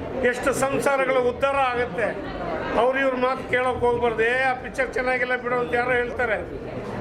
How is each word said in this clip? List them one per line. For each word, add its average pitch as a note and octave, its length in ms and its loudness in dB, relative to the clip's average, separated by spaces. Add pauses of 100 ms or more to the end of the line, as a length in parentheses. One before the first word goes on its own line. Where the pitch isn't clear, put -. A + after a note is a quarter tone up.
(280)
ಎಷ್ಟು B3 240 0
ಸಂಸಾರಗಳು C4+ 760 2
ಉದ್ಧಾರ C4+ 280 0
ಆಗುತ್ತೆ. A#3+ 480 0 (760)
ಅವ್ರು C4 180 4
ಇವ್ರ C4+ 160 2
ಮಾತು B3+ 360 0
ಕೇಳೋಕೆ B3 300 0
ಹೋಗ್ಬಾರ್ದು. A#3+ 420 2
"ಏ, B3 200 2
ಆ C4 120 2
ಪಿಕ್ಚರ್ B3 400 -4
ಚೆನ್ನಾಗಿಲ್ಲ B3+ 420 0
ಬಿಡು" B3 200 -2
ಅಂತ A#3+ 180 -2
ಯಾರೋ B3 180 2
ಹೇಳ್ತಾರೆ. A#3+ 440 0 (640)